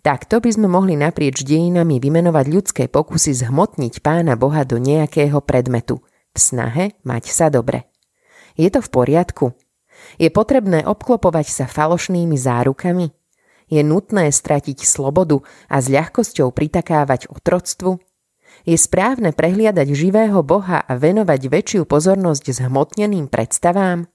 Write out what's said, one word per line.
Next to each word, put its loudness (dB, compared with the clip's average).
Takto 0
by 0
sme 2
mohli 2
naprieč -2
dejinami 2
vymenovať 2
ľudské 0
pokusy 0
zhmotniť -2
Pána 0
Boha 2
do -2
nejakého 2
predmetu, -2
v -10
snahe -2
mať -6
sa 2
dobre. -2
Je 2
to 2
v -12
poriadku? 0
Je 2
potrebné 0
obklopovať 0
sa -6
falošnými 0
zárukami? 0
Je 2
nutné 0
stratiť -4
slobodu 0
a 0
s -2
ľahkosťou 0
pritakávať -2
otroctvu? -4
Je 4
správne 0
prehliadať 2
živého 2
Boha 0
a -6
venovať 2
väčšiu 0
pozornosť 0
zhmotneným -2
predstavám? -2